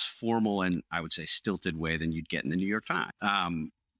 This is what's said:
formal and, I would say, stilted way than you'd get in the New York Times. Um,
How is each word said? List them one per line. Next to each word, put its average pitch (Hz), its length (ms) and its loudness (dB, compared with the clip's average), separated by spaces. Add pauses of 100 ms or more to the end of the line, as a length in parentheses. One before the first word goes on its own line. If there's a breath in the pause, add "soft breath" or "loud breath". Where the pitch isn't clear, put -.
(200)
formal 110 440 4
and, 90 180 2 (100)
I 85 100 0
would 80 120 -4
say, 80 140 -4
stilted 92 500 -2
way 80 200 0
than 82 140 0
you'd 80 180 -4
get 82 140 -2
in 69 60 -2
the 85 80 2
New 95 80 0
York 107 220 -2
Times. - 240 -2 (100)
Um, 87 480 0 (300)